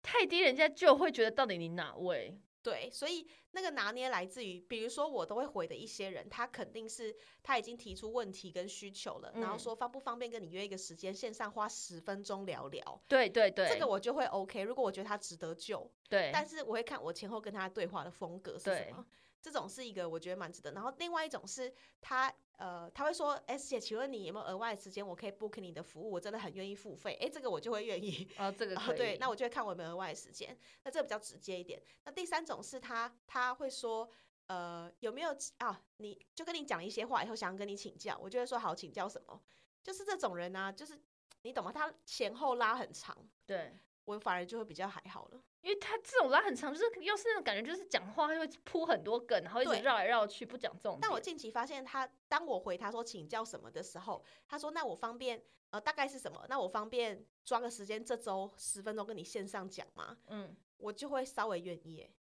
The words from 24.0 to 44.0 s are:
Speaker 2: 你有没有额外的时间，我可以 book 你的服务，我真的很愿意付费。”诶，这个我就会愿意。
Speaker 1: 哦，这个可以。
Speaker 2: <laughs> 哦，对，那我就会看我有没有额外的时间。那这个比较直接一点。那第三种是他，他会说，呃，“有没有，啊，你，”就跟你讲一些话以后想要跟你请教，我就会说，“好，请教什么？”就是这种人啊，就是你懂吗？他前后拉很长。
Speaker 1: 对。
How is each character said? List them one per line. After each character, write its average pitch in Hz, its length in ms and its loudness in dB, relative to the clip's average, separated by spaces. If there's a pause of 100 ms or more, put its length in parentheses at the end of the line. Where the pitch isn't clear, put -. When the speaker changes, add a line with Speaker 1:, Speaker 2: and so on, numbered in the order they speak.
Speaker 2:
你 208 140 -6
有 165 80 -6
没 214 40 -6
有 214 60 -8
额 185 100 -4
外 220 200 -2
的 202 40 -8
时 202 120 -14
间， 202 160 -6
我 180 100 -8
可 214 100 -10
以 196 60 -4
book 208 300 -6
你 175 100 -10
的 165 100 -8
服 - 160 -16
务， 208 120 -6
我 180 100 -2
真 240 100 -4
的 214 80 -4
很 202 140 -6
愿 190 160 -6
意 202 60 -6
付 202 200 -12
费。” 180 280 -6
诶， - 80 0
这 311 100 -10
个 254 100 0
我 170 80 2
就 226 140 -2
会 214 100 0
愿 202 220 -2
意。 190 320 -4
Speaker 1:
哦， 196 160 0
这 208 140 -2
个 190 100 -2
可 226 160 0
以。 - 0 -
Speaker 2:
<laughs> - 0 -
哦， - 60 2
对， 220 200 2
那 262 120 2
我 220 40 0
就 220 120 0
会 - 20 0
看 240 160 0
我 202 80 -2
有 - 20 -2
没 175 80 -6
有 165 100 -4
额 170 40 -4
外 185 140 -2
的 - 40 -6
时 - 160 -12
间。 - 240 -10 (300)
那 269 60 -4
这 320 100 2
个 277 40 2
比 - 40 -4
较 214 100 -2
直 - 200 -12
接 185 200 -6
一 180 60 -6
点。 - 180 -10 (220)
那 294 80 -12
第 359 140 -4
三 330 180 0
种 - 180 -6
是 262 160 -10
他， 240 320 -4 (160)
他 254 280 2
会 262 160 -2
说， 226 360 -2 (420)
呃 175 520 -6
，“有 214 100 -2
没 262 120 -4
有， 320 120 2 (220)
啊， 220 240 -2 (160)
你，” 208 240 -12 (160)
就 330 80 -8
跟 339 100 -2
你 320 80 -2
讲 180 220 -2
一 202 60 -4
些 220 160 -2
话 240 180 2
以 - 20 0
后 220 80 -4
想 196 160 -2
要 190 80 -8
跟 202 80 -2
你 202 80 -4
请 - 220 -10
教， - 260 -4
我 196 60 -10
就 240 100 -2
会 240 60 2
说 240 160 -2
，“好， 185 140 0
请 160 180 -8
教 196 160 -2
什 - 180 -8
么？” - 140 -16 (420)
就 - 80 -8
是 381 140 -8
这 392 140 2
种 208 180 0
人 175 180 -4
啊， 190 160 -2
就 196 140 -12
是 302 160 -16 (400)
你 233 100 -8
懂 247 140 -2
吗？ 175 80 -6
他 202 180 0 (140)
前 214 300 0
后 262 220 4
拉 233 200 6
很 - 160 -4
长。 - 240 -10 (300)
Speaker 1:
对。 165 260 -4 (340)